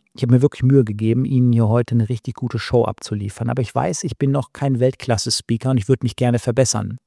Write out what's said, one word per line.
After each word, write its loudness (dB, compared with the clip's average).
ich -8
habe 4
mir 6
wirklich 0
Mühe 6
gegeben, 0
Ihnen 2
hier 4
heute 0
eine 2
richtig -6
gute -6
Show 2
abzuliefern. -6
Aber -2
ich -6
weiß, -2
ich -8
bin 2
noch -4
kein -2
Weltklasse-Speaker -2
und 2
ich -2
würde 2
mich -4
gerne 0
verbessern. -2